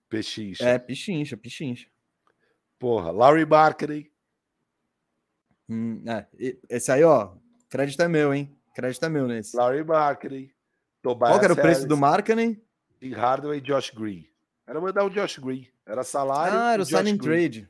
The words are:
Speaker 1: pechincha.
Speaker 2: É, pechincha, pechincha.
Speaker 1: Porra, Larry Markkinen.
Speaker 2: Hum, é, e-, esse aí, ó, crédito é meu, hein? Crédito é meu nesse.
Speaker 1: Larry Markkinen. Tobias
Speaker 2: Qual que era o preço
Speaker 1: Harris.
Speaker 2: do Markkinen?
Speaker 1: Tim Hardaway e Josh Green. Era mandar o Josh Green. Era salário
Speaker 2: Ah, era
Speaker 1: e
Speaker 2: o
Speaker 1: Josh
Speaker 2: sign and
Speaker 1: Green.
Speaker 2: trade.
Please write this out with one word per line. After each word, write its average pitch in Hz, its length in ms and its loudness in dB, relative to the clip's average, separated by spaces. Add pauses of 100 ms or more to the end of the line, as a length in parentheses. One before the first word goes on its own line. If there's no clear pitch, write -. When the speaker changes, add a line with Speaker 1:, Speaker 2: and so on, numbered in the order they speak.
Speaker 1:
pechincha. 107 600 -8
Speaker 2:
É, 123 100 2
pechincha, 143 560 -8
pechincha. 120 520 -12 (920)
Speaker 1:
Porra, 107 340 -2
Larry 139 340 6
Markkinen. 151 640 2 (1600)
Speaker 2:
Hum, 113 400 -8
é, 113 180 -8 (140)
e-, 127 200 -8 (100)
esse 120 240 -6
aí, 139 100 6
ó, 120 320 4 (340)
crédito 139 320 -4
é 170 60 2
meu, 151 260 2
hein? 143 220 -6 (180)
Crédito 127 300 -6
é 160 60 -4
meu 143 180 -2
nesse. 117 300 -6
Speaker 1:
Larry 127 260 2
Markkinen. 139 680 -2 (520)
Tobias 120 300 2
Speaker 2:
Qual 196 80 6
que 208 60 4
era 180 80 6
o 151 40 2
preço 160 240 4
Speaker 1:
Harris. 143 60 -6
Speaker 2:
do 147 100 2
Markkinen? 208 640 0 (400)
Speaker 1:
Tim 131 120 -12
Hardaway 135 460 0
e - 20 -14
Josh 131 300 -2
Green. 104 360 -10 (400)
Era 147 140 -8
mandar 196 240 0
o 196 40 -2
Josh 190 300 -4
Green. 131 280 -8 (180)
Era 117 180 -6
salário 143 560 0
Speaker 2:
Ah, 233 140 2
era 202 80 0
Speaker 1:
e - 20 0
Speaker 2:
o - 20 -2
Speaker 1:
Josh 156 140 -2
Speaker 2:
sign 208 120 0
and 202 60 0
Speaker 1:
Green. 165 320 0
Speaker 2:
trade. 110 200 -16